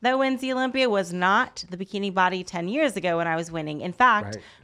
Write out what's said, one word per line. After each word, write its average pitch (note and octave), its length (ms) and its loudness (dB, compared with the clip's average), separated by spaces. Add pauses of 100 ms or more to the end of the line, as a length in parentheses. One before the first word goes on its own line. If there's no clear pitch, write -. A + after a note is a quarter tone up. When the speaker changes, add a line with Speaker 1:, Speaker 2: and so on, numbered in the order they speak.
Speaker 1:
that B3+ 160 2
wins C4 220 0
the C4 140 -4
Olympia C4 360 0
was G3 220 0
not F#3 580 0
the F3+ 60 -10
bikini G3 380 -4
body F#3 280 2
ten F3+ 280 -6
years C4+ 260 0
ago E3+ 220 0
when E3+ 100 0
I E3 80 0
was E3 160 -4
winning. D3+ 300 -6
In F3+ 100 -6
fact, G#3 440 2
Speaker 2:
Right. G2+ 80 -12 (200)